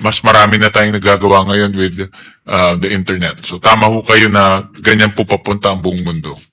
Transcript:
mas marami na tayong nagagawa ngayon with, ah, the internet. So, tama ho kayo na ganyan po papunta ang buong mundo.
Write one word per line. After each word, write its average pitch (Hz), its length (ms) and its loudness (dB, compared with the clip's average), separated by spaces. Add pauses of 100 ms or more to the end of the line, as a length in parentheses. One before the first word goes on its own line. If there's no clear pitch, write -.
mas 107 160 0
marami 107 400 2
na 107 80 2
tayong 104 280 0
nagagawa 98 520 2
ngayon 101 240 0
with, 95 240 -4 (480)
ah, 90 320 0
the 98 160 -4
internet. 90 480 -4
So, - 160 -12
tama 110 320 2
ho 113 160 -2
kayo 110 240 2
na 98 480 2
ganyan 107 400 0
po 107 80 -2
papunta 101 480 -2
ang 92 80 -6
buong 90 240 -4
mundo. 78 320 -8 (160)